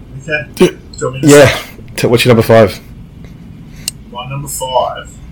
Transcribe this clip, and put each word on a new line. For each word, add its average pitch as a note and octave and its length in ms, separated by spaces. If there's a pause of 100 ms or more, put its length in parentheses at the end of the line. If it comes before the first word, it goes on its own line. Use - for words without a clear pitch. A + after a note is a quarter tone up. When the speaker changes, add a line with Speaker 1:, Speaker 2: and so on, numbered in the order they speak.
(220)
Speaker 1:
Okay. D3+ 240 (100)
Speaker 2:
d- F3+ 120
Speaker 1:
Do - 60 (260)
you - 120
want C3 40
me C3+ 60
to D3+ 60
Speaker 2:
yeah. C#3+ 200
Speaker 1:
start? - 500
Speaker 2:
T-, - 100
what's A#2 180
your A#2+ 100
number A2 120
five? A2 320 (1300)
Speaker 1:
My - 180
number C#3+ 180
five - 600 (220)